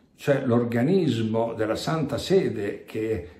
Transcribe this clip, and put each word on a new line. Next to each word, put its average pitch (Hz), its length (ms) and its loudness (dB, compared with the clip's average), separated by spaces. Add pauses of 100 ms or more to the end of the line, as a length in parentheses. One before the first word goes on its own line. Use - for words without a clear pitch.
(160)
cioè - 280 0
l'organismo 117 1120 2
della 110 200 -2
Santa 156 420 -2
Sede, 110 680 0
che, 110 440 -4 (100)